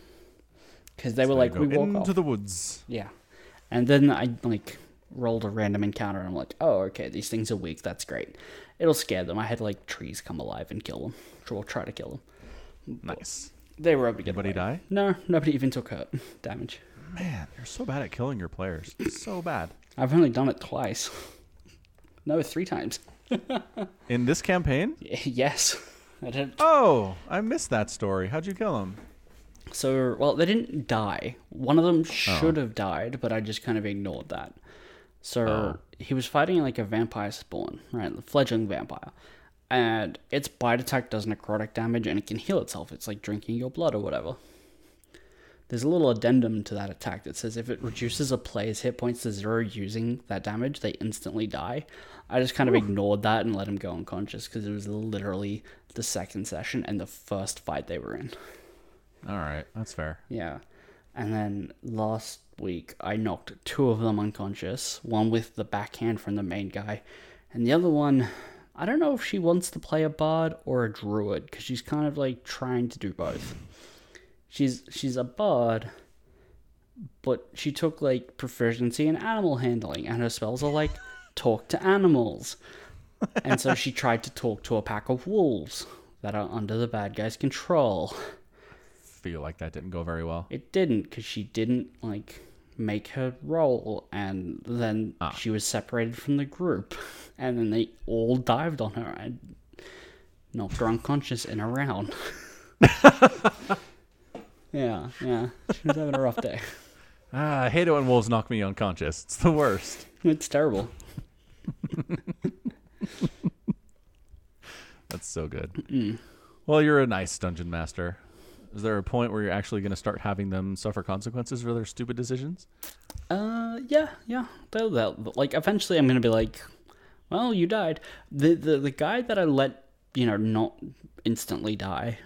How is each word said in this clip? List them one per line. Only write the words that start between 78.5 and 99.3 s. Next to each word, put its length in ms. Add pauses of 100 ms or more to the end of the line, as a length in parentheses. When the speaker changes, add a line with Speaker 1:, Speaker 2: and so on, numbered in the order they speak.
Speaker 1:
in 80
animal 420
handling, 500
and 140
her 80
spells 340
are, 80
like, 200 (220)
<laughs> 220
talk 340
to 140
animals. 720 (840)
And 160
so 160
she 160
tried 320
to 80
talk 320
to 140
a 40
pack 280
of 180
wolves 580 (360)
that 140
are 160
under 260
the 100
bad 280
guy's 220
control. 760 (880)
Speaker 2:
Feel 400
like 160
that 160
didn't 160
go 140
very 200
well. 260
Speaker 1:
It 220
didn't, 400
'cause 140
she 180
didn't, 460 (120)
like, 400 (360)
make 320
her 340
roll, 720
and 520
then 540
Speaker 2:
Ah. 120
Speaker 1:
she 180
was 160
separated 520
from 200
the 80
group, 500 (420)
and 200
then 120
they 200 (160)
all 320
dived 440
on 120
her 260
and 180 (1160)